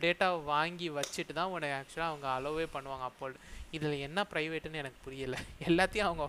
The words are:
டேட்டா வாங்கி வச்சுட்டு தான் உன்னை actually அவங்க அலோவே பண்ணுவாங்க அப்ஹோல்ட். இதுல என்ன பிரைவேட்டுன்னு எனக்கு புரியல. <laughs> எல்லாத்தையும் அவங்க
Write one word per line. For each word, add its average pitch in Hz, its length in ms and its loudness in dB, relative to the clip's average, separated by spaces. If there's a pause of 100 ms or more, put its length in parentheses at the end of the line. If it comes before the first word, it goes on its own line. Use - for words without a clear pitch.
டேட்டா 175 380 4
வாங்கி 165 460 2
வச்சுட்டு 147 440 -2
தான் 175 220 0
உன்னை 151 140 0 (100)
actually 165 320 -2
அவங்க 143 160 -6 (100)
அலோவே 151 280 0 (100)
பண்ணுவாங்க 135 340 -4
அப்ஹோல்ட். 131 280 -8 (340)
இதுல 151 360 0
என்ன 160 120 -2 (120)
பிரைவேட்டுன்னு 156 520 -2
எனக்கு 131 200 -10
புரியல. 131 340 -4 (140)
<laughs> - 180 -2
எல்லாத்தையும் 185 400 6
அவங்க 160 200 0